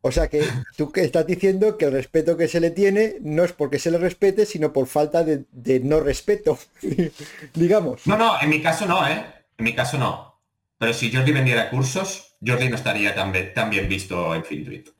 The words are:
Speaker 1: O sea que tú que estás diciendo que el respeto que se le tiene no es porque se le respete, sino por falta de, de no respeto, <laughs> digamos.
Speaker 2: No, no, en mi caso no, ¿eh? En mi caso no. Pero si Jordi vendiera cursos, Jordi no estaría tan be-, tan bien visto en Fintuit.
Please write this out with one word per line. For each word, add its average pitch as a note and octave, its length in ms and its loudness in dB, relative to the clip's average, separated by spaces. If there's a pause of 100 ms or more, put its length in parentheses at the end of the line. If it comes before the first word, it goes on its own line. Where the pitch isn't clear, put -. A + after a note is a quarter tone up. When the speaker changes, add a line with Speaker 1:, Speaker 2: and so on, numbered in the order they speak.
Speaker 1:
O C3+ 80 0
sea D#3 180 0
que D3 140 2 (340)
tú D3 140 -2
que F#3 120 0
estás D#3 240 0
diciendo F#3+ 500 2
que D#3+ 80 2
el C#3 60 2
respeto D#3 440 0
que E3 120 2
se E3+ 120 0
le E3 120 2
tiene G3+ 500 2
no D3+ 220 0
es F3 100 0
porque C#3+ 240 -2
se E3 140 0
le E3+ 80 2
respete, F#3+ 480 2
sino D3+ 260 -2
por C3 140 2
falta D3+ 360 2
de, D3+ 280 0
de B2+ 280 0
no C#3+ 200 2
respeto, D3+ 580 0 (240)
<laughs> F3 300 -2 (420)
digamos. F3 540 2
Speaker 2:
No, G#3 100 2
no, A3+ 240 2
en D3+ 80 0
mi D#3 120 0
caso E3 240 0
no, F3 220 2
¿eh? D#3+ 160 -4 (340)
En A2+ 80 -4
mi A2+ 100 -2
caso B2+ 220 -2
no. - 420 -6 (380)
Pero A#2 160 0
si A#2 200 -4
Jordi C3 180 2
vendiera B2+ 380 2
cursos, C3 680 -4 (100)
Jordi B2 240 0
no A#2 60 -2
estaría G2+ 380 -2
tan G2 180 -4
be-, F#2 120 -2
tan A2 260 -4
bien F#2+ 180 -2
visto F2+ 460 -4
en D#2+ 100 -4
Fintuit. C#2 460 -12 (100)